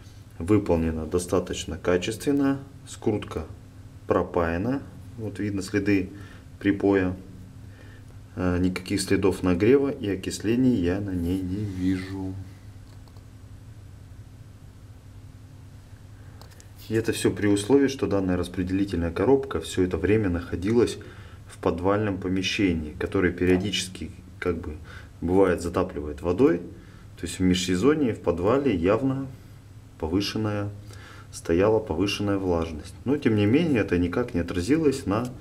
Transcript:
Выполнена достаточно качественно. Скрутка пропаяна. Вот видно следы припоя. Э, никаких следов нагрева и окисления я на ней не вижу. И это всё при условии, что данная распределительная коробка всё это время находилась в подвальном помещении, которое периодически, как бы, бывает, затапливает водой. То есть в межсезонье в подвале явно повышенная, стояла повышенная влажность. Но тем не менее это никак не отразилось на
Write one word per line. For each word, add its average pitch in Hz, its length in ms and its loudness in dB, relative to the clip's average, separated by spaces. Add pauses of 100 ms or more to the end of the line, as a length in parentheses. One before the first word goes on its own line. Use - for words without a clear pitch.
(380)
Выполнена 82 720 2
достаточно 87 680 -2
качественно. 139 840 0 (280)
Скрутка 101 580 -4 (600)
пропаяна. 90 760 0 (340)
Вот 107 220 -8
видно 98 240 -4
следы 98 480 0 (480)
припоя. 98 560 4 (1200)
Э, 90 240 2
никаких 92 420 0
следов 98 400 2
нагрева 107 480 6
и 104 220 -4
окисления 113 640 2
я 90 240 2
на 101 160 -4
ней 90 260 0
не 95 240 -4
вижу. 95 720 -2 (4000)
И 110 40 -2
это 110 180 2
всё 107 200 2
при 98 160 0
условии, 127 400 6
что 131 180 -2
данная 92 320 2
распределительная 90 720 -2
коробка 123 500 2
всё - 200 -2
это 90 160 2
время 101 320 2
находилась 92 680 0 (480)
в - 100 -18
подвальном 92 640 0
помещении, 92 800 0
которое 90 320 2
периодически, 90 800 0 (260)
как 85 220 -2
бы, 78 180 -10 (440)
бывает, 90 400 4
затапливает 85 600 -2
водой. 120 360 4 (600)
То - 80 -8
есть - 140 -6
в - 20 -4
межсезонье 95 720 4
в - 80 -10
подвале 104 540 2
явно 127 520 2 (720)
повышенная, 101 720 -2 (600)
стояла 101 480 4
повышенная 101 580 0
влажность. 82 580 -2 (100)
Но 139 120 2
тем 123 180 2
не 104 100 4
менее 135 360 4
это 90 160 0
никак 87 360 0
не 87 60 0
отразилось 92 680 0
на 110 220 0 (140)